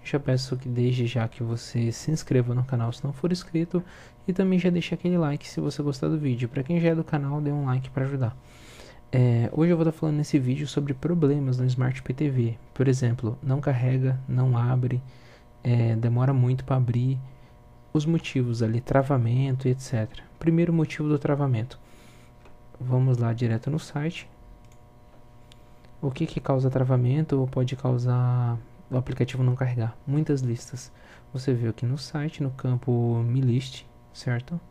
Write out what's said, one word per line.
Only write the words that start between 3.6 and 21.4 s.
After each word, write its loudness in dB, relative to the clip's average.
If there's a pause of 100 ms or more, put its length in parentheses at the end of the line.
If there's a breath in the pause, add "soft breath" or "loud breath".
e -2
também 4
já 4
deixe 0
aquele 0
like 0
se -6
você -4
gostar -2
do 0
vídeo. 0
Pra -4
quem 2
já 4
é 4
do -2
canal, -2
dê 0
um -2
like -2
pra -2
ajudar. -2 (760 loud breath)
É, 4
hoje 4
eu 4
vou 2
tá 2
falando 0
nesse 0
vídeo 0
sobre -2
problemas 2
no 0
Smart 0
P -6
T 0
V. 0 (160)
Por 2
exemplo, 0
não 0
carrega, 0
não 2
abre, 0 (600 loud breath)
é, 2
demora 2
muito 2
pra 0
abrir, 2 (720 loud breath)
os 0
motivos 0
ali, 0
travamento 2
e 2
et 0
cetera. -6 (160)
Primeiro 4
motivo 0
do 2
travamento. 0 (1000 loud breath)